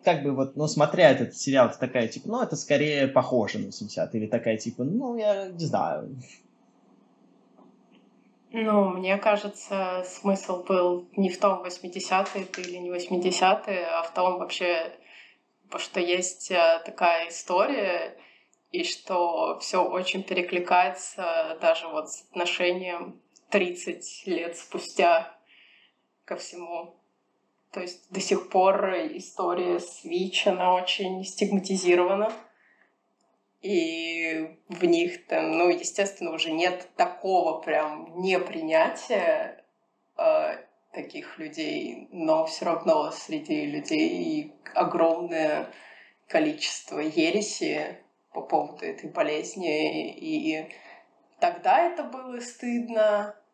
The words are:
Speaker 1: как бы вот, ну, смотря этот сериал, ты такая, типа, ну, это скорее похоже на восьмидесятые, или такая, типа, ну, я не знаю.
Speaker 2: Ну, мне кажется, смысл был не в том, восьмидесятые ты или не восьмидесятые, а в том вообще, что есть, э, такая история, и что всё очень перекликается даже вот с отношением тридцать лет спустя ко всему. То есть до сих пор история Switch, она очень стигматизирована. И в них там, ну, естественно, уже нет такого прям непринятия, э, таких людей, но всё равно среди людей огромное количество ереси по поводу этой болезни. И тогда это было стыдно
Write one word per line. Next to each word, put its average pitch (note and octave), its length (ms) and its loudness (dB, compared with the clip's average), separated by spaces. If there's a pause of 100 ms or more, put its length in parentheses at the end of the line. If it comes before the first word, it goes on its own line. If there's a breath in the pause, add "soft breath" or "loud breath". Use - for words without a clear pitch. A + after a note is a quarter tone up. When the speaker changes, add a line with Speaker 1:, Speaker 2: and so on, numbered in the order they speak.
Speaker 1:
как D#3+ 180 4
бы C#3+ 100 0
вот, C3+ 240 0
ну, D3+ 120 0
смотря D#3 420 6
этот B2 260 2
сериал, C3 340 6
ты - 80 -12
такая, B2 300 0
типа, - 200 -10
ну, A#3+ 140 -2
это - 140 -2
скорее D3 520 2
похоже B2 500 2
на G2+ 80 -4
восьмидесятые, G#2 560 -4
или G#2+ 80 -6
такая, A2+ 260 0
типа, A#2+ 280 -6
ну, A#3+ 340 -2
я G3 300 0
не E3+ 180 -8
знаю. E2 500 -2 (2250)
Speaker 2:
Ну, G#3+ 400 4
мне F#3 280 0
кажется, G3 880 0
смысл F#3+ 580 -2
был F3+ 520 2
не G3 120 4
в F3+ 100 -4
том, F#3+ 220 4
восьмидесятые F#3 880 -4
ты - 160 -10
или F3+ 160 -10
не F3 120 -8
восьмидесятые, F3+ 920 2
а E3 180 -2
в - 120 -8
том F3+ 240 2
вообще, F3 520 -2 (840 loud breath)
что - 240 -4
есть, F3+ 500 -2
э, E3 360 6
такая E3+ 420 2
история, F#3+ 880 0 (560 soft breath)
и F3 120 -4
что E3+ 760 0
всё F3+ 240 0
очень F#3 380 -2
перекликается F3+ 1400 0
даже E3 280 2
вот D3+ 220 -6
с - 120 -14
отношением F3 1000 -2 (300)
тридцать - 760 -2
лет E3+ 300 -4
спустя E3+ 800 0 (880 soft breath)
ко - 120 -10
всему. E3+ 580 -12 (760)
То F#3 100 -10
есть - 300 -12
до F#3 100 -6
сих - 280 0
пор F#3 460 4 (200)
история F3+ 640 -2
Switch, F3+ 720 -2
она F#3 260 4
очень F#3 480 -2
стигматизирована. F#3+ 1080 2 (1300 soft breath)
И E3 960 -2 (120)
в F3 160 -2
них E3+ 420 4
там, D#3+ 320 0
ну, F3 100 6
естественно, F3 640 -2
уже D#3+ 200 -4
нет F3+ 440 0
такого E3+ 640 2
прям D#3 600 -2
непринятия, E3 1400 0 (520)
э, D#2 420 2 (340)
таких - 460 -12
людей, D3+ 760 -8
но D#3+ 340 4
всё - 200 -6
равно D#3+ 440 2
среди D3+ 560 -4
людей D#3 880 -2 (200)
огромное E3 960 2 (580 loud breath)
количество - 720 -2
ереси D#3 1000 -2 (340)
по - 100 -8
поводу - 420 -2
этой D#3+ 260 -8
болезни. D#3 1080 -4
И D#3 520 -4 (720 loud breath)
тогда F#3 400 2
это E4+ 240 -2
было B3 340 -12
стыдно A3+ 960 -2 (200)